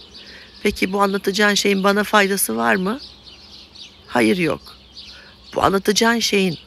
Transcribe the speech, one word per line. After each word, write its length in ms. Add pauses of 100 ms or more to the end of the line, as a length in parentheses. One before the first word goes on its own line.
(640)
Peki 300
bu 100
anlatacağın 520
şeyin 300
bana 200
faydası 520
var 180
mı? 260 (1080)
Hayır, 300
yok. 400 (800)
Bu 80
anlatacağın 560
şeyin 480